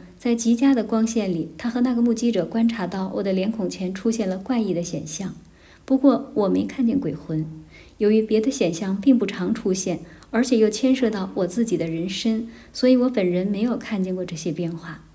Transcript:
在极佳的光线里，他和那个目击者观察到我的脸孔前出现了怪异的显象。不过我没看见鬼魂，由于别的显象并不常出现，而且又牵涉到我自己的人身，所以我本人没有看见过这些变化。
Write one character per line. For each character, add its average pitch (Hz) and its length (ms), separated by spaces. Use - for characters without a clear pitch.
在 240 160
极 233 200
佳 269 200
的 226 100
光 220 220
线 202 260
里， 160 240
他 240 140
和 247 100
那 247 140
个 233 80
目 240 100
击 233 200
者 180 120
观 226 240
察 190 180
到 190 300
我 208 60
的 190 100
脸 190 180
孔 202 200
前 185 240
出 - 160
现 220 180
了 185 100
怪 240 220
异 190 140
的 170 80
显 156 240
象。 180 280
不 262 120
过 262 380
我 208 140
没 185 160
看 240 220
见 214 120
鬼 - 160
魂， 156 320
由 208 120
于 220 100
别 220 200
的 240 100
显 262 220
象 196 280
并 262 180
不 208 60
常 190 300
出 196 180
现， 185 280
而 226 120
且 247 160
又 214 100
牵 262 260
涉 254 140
到 196 260
我 190 120
自 226 180
己 190 120
的 160 100
人 165 220
身， 220 400
所 - 160
以 254 80
我 247 140
本 202 200
人 180 160
没 202 160
有 233 140
看 196 260
见 185 120
过 185 100
这 175 100
些 165 160
变 165 240
化。 160 300